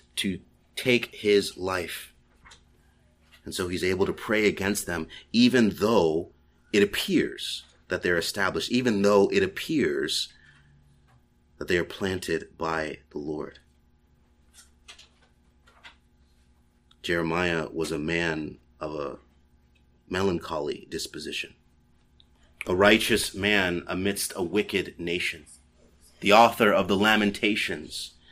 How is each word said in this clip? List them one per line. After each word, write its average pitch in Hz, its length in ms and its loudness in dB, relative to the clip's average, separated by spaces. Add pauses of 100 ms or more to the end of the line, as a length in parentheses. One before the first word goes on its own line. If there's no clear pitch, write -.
(160)
to 95 240 -4 (360)
take 120 380 0
his 101 440 2
life. 90 560 -6 (1300)
And - 80 -12
so 92 140 -4
he's 87 160 -6
able 92 240 0
to 90 60 -2
pray 107 340 0
against 95 400 -2
them, 82 200 -6 (240)
even 117 440 4
though 87 560 2 (420)
it 101 80 6
appears - 840 -2 (240)
that 90 120 -4
they're 90 160 0
established, 85 540 -4
even 117 320 0
though 101 280 6
it 95 120 2
appears 80 880 -2 (1200)
that 73 100 -10
they 92 100 2
are 85 60 2
planted 87 760 -6
by 80 400 -4 (140)
the 78 80 -10
Lord. 73 400 -8 (3500)
Jeremiah 85 680 0
was 78 200 -4
a 80 80 -4
man 78 580 -4 (220)
of 76 160 -8
a 71 240 -8 (880)
melancholy 85 800 -4
disposition, 76 640 -10 (1120)
a 98 80 -2
righteous 104 600 4
man 95 500 0
amidst 95 500 -4
a 95 80 -4
wicked 87 540 -2
nation, 87 480 -6 (760)
the 95 120 6
author 110 380 8
of 92 160 2
the 98 100 2
Lamentations, 104 1160 0 (180)